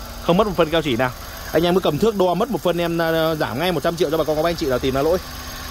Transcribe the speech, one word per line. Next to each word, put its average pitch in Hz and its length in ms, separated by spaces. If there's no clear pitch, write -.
không 175 140
mất 214 100
một 190 100
phân 165 120
keo 165 120
chỉ 143 140
nào. 127 160
Anh 160 100
em 175 100
cứ 185 60
cầm 170 180
thước 214 180
đo 185 180
mất 214 180
một 165 120
phân, 170 140
em, 170 200
ờ, 165 380
giảm 127 240
ngay 180 120
một 160 120
trăm 170 120
triệu 156 160
cho 160 60
bà 156 60
con 151 120
các - 60
bác 175 80
anh 175 60
chị 165 100
nào 127 140
tìm 131 160
ra 135 60
lỗi. 160 160